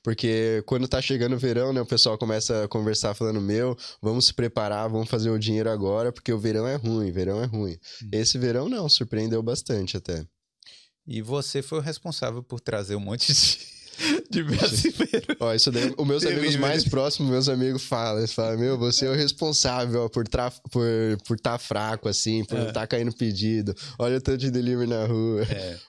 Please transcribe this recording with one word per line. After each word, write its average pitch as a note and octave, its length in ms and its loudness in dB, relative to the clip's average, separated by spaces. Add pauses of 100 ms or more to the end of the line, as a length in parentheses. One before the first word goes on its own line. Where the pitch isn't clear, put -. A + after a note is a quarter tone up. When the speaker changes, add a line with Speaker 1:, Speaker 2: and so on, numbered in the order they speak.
Speaker 1:
porque A2+ 640 2
quando B2+ 220 0
tá C3 140 0
chegando B2+ 320 0
o A#2+ 40 0
verão, B2 320 0
né, B2+ 120 0
o A#2 40 -4
pessoal A2+ 300 4
começa A2 480 0
a G2+ 40 -4
conversar G#2+ 440 0
falando, A2 300 -2
"Meu, A#2 340 0 (240)
vamos A#2 280 2
se - 40 4
preparar, A2 560 0
vamos A2+ 220 -2
fazer A2+ 180 0
o A2 100 2
dinheiro A2 300 0
agora, G#2+ 420 0
porque - 220 -4
o A2+ 60 0
verão A2 280 0
é C3+ 100 -2
ruim, A2+ 360 0
verão F#2+ 300 0
é - 20 -2
ruim." G#2+ 280 -4 (280)
Speaker 2:
Uhum. A2 100 -12
Speaker 1:
Esse A2 280 2
verão B2+ 320 0
não, G3+ 180 -2
surpreendeu A2+ 540 2
bastante A2+ 560 -2
até. E2 260 -6 (840)
Speaker 2:
E A#2 140 -6
você C3+ 420 -4
foi D#3+ 160 -6
o D3 40 -2
responsável C#3 600 -6
por B2 180 -10
trazer G#2 340 -4
um G2+ 60 -2
monte A2 320 0
de, - 260 4 (400)
<laughs> D#4 320 0
de F3 140 2
brasileiro. - 960 0
Speaker 1:
Ó, A#2 120 2
isso A2+ 200 4
daí, A#2+ 240 2
os D3+ 100 0
meus C#3+ 160 2
Speaker 2:
Delivery. D3 240 2
Speaker 1:
amigos C#3+ 140 2
mais C#3+ 240 2
próximos, C3+ 460 2
meus C3 180 4
amigos C3 340 0
falam, A2+ 360 -2
eles A2 140 -2
falam, A2+ 260 0
"Meu, B2+ 200 2
você A#2+ 280 2
é C3 40 2
o C3+ 40 2
responsável, C#3 920 0
ó, A2+ 40 -2
por A2+ 200 0
tra-, B2 240 0 (180)
por, A#2+ 140 2 (420)
por A#2 140 0
tá A#2+ 180 -2
fraco, G#2+ 500 -4
assim, A2 360 0
por A#2 120 -4
Speaker 2:
É. A#2+ 100 0
Speaker 1:
não A2 60 -6
tá A2 140 -2
caindo A#2 260 -2
pedido. G#2+ 640 0 (240)
Olha B2+ 200 2
o - 20 0
tanto C3+ 180 0
de C3 120 0
delivery B2 380 0
na A2+ 180 0
rua." A2+ 360 2
Speaker 2:
É. F#2+ 360 -4 (100)